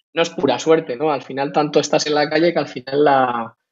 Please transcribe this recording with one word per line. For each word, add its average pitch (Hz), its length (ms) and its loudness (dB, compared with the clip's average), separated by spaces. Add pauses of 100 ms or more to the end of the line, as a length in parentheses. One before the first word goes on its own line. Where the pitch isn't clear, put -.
(140)
no 165 80 2
es 165 80 -2
pura 127 280 0
suerte, 160 380 0
¿no? 151 160 -2
Al 131 80 -4
final 139 320 -6
tanto 151 260 0
estás 147 280 0
en 151 80 -2
la 147 160 0
calle 165 240 2
que 165 40 -4
al 143 100 -2
final 139 360 -2
la, 127 520 0 (160)